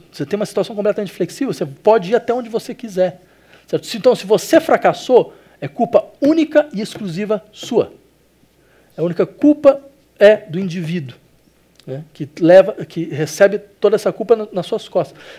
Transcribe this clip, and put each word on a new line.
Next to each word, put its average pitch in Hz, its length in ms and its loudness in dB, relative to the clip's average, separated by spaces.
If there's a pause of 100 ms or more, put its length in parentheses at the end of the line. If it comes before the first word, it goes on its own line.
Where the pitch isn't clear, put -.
(120)
você 143 140 -8
tem 202 100 -6
uma 208 100 -4
situação 202 300 -4
completamente 208 360 -2
flexível, 220 400 -6
você - 120 -6
pode 185 480 0
ir - 20 2
até 233 180 -2
onde 240 160 -6
você 220 260 -8
quiser, 180 480 -4 (440)
certo? - 200 -6
Se, - 100 -10
então, 233 180 2
se - 120 -8
você 214 340 2
fracassou, 220 760 2 (260)
é 139 60 -8
culpa - 380 0 (160)
única 302 520 2
e 196 80 -8
exclusiva 208 720 -6
sua. - 420 -4 (1040)
A 156 60 -8
única 175 240 -2
culpa 285 560 2 (340)
é 214 200 6
do 170 240 -8
indivíduo, 170 560 -8 (680)
né, 139 200 -12 (100)
que 139 140 -12 (120)
leva, 185 320 6 (140)
que 165 200 -10
recebe 190 520 -2
toda - 380 -2
essa 190 160 -2
culpa 226 240 0
na, 214 160 -6
nas 180 140 -6
suas - 220 -8
costas. - 300 -6 (200)